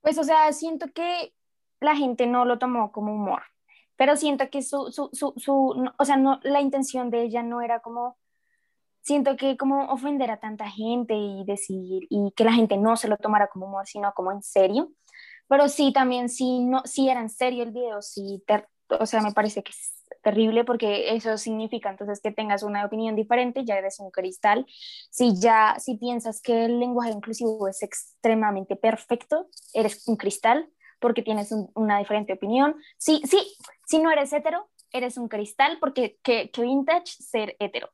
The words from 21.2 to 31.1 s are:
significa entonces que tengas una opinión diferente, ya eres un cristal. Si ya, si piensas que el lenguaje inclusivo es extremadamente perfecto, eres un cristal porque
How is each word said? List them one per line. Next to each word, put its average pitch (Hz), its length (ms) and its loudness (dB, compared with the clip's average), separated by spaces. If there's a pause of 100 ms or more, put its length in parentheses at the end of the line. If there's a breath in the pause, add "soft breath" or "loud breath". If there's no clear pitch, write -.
significa 220 520 -6
entonces 202 300 -8
que 214 120 -6
tengas 208 300 -2
una 208 220 -4
opinión 220 320 -4
diferente, 240 480 0
ya 214 120 -2
eres 196 240 -6
un 190 100 -14
cristal. 202 560 0 (440 loud breath)
Si 233 300 4
ya, 220 380 6
si 254 180 -6
piensas 233 460 -6
que 226 220 2
el 240 160 0
lenguaje 240 320 -2
inclusivo 220 560 -4
es 190 140 -6
extremadamente 208 960 -2
perfecto, 240 680 0 (260)
eres 214 360 -2
un 220 80 2
cristal 254 520 0 (320 soft breath)
porque 233 220 0